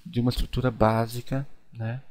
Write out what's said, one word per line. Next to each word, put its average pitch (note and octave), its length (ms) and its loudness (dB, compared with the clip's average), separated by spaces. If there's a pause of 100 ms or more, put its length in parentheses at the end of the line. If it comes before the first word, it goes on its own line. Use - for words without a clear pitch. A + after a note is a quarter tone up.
de A#2+ 140 -2
uma B2 100 4
estrutura B2+ 400 0
básica, A#2 800 2 (240)
né, A#2 280 -6 (100)